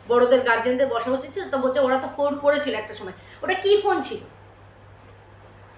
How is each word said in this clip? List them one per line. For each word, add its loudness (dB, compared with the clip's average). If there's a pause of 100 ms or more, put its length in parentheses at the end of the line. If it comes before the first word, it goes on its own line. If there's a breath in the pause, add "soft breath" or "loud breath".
বড়দের 4
গার্জেনদের 2
বসা -2
উচিত -6
ছিল", -8
তো -2
বলছে, 0
"ওরা 2
তো -4
ফোন -2
করেছিল 0
একটা -10
সময়।" -14 (280 loud breath)
ওটা -2
কি 2
ফোন 0
ছিল? -8 (1600)